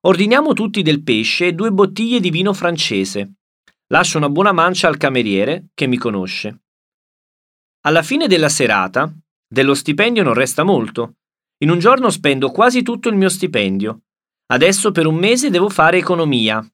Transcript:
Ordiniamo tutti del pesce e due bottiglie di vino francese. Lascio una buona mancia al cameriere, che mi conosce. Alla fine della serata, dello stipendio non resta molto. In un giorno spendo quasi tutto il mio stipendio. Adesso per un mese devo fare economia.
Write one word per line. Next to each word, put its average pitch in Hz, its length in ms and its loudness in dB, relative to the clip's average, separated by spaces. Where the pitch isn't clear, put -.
Ordiniamo 214 540 2
tutti 214 280 -4
del 156 220 0
pesce 113 420 -2
e 175 60 0
due 202 180 -4
bottiglie 202 480 0
di 180 120 -2
vino 185 220 -2
francese. 104 800 -4
Lascio 165 280 2
una 147 100 0
buona 185 240 2
mancia 180 360 0
al 151 100 0
cameriere, 123 720 -2
che - 140 -4
mi 123 100 0
conosce. 101 680 -6
Alla 160 200 2
fine 285 240 -2
della 160 240 4
serata, 110 600 0
dello 135 260 2
stipendio 196 500 0
non 127 120 0
resta 131 280 -2
molto. 117 520 -2
In 151 120 0
un 180 80 2
giorno 247 320 2
spendo 139 400 -2
quasi 247 320 2
tutto 240 260 -4
il 214 80 0
mio 190 140 2
stipendio. 107 720 -4
Adesso 180 420 2
per 165 160 0
un 160 80 0
mese 233 340 0
devo 190 220 2
fare 165 260 2
economia. 131 680 0